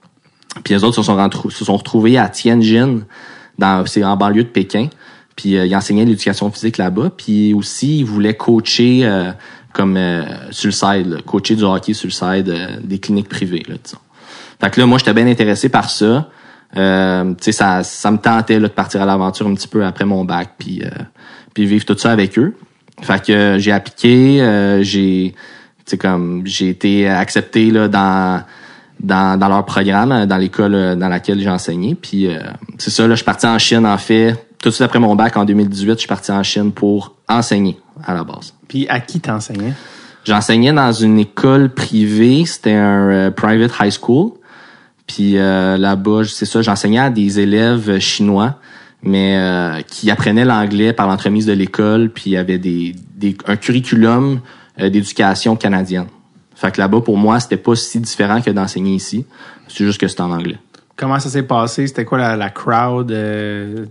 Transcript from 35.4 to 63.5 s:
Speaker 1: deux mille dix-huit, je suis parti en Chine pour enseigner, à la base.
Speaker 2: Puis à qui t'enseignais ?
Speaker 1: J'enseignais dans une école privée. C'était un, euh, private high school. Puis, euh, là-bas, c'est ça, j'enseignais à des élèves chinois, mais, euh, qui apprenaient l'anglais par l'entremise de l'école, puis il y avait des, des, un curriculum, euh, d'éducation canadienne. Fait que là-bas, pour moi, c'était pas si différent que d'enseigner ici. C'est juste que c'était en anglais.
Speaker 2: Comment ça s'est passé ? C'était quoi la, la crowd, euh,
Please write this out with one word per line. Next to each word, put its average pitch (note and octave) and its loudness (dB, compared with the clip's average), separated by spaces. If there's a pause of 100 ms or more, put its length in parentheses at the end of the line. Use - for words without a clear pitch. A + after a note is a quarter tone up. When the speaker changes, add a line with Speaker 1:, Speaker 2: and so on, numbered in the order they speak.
Speaker 1:
deux G#2 2
mille G#2 2
dix-huit, G2 -2
je A2+ -2
suis - -8
parti G2+ -6
en G2 0
Chine G#2 -2
pour G2+ -2 (140)
enseigner, G#2 0 (260)
à - -6
la E2+ -4
base. - -16 (140)
Speaker 2:
Puis C3+ -4
à B2+ -2
qui D#3+ -8
t'enseignais ? A2 -6 (520)
Speaker 1:
J'enseignais A2+ 2
dans C3+ 4
une A2 4
école C3+ 4
privée. A2+ 2
C'était A2+ -2
un, G2+ 2
euh, F#2+ 2
private A2 2 (100)
high G#2 0
school. D#3+ 0 (720)
Puis, G2+ 0
euh, F#2+ 2
là-bas, G2 0
c'est - -8
ça, A2+ 0
j'enseignais G#2+ 0
à C3+ 2
des G2+ 0
élèves G#2+ 2
chinois, G2+ 0 (460)
mais, G2 0
euh, F2+ -2
qui - -4
apprenaient G#2+ 2
l'anglais G#2+ 0
par G#2 -2
l'entremise G2+ -2
de G#2+ 2
l'école, G#2+ 0
puis - -14
il G2 -2
y F#2 2
avait F#2 -2
des, F2 -4 (220)
des, G2 -2 (100)
un G2+ -2
curriculum, B2 2 (400)
euh, F#2+ 0
d'éducation G2+ 0
canadienne. F#2 -2 (480)
Fait F#2+ -4
que - -4
là-bas, G2+ 2
pour A2+ 0
moi, G#2+ 4
c'était G#2 -2
pas A#2 0
si A#2 -4
différent G#2+ -2
que A2 -2
d'enseigner G2 -2
ici. G2+ -6 (440)
C'est - -4
juste G2+ 0
que F#2 0
c'était F2+ -6
en F2 -4
anglais. E2+ -6 (380)
Speaker 2:
Comment C3+ -2
ça C#3 -8
s'est C3+ -2
passé ? A#2+ -2
C'était B2 -6
quoi C3 -2
la, A#2 0
la G2+ -6
crowd, B2 -2
euh, G#2+ -6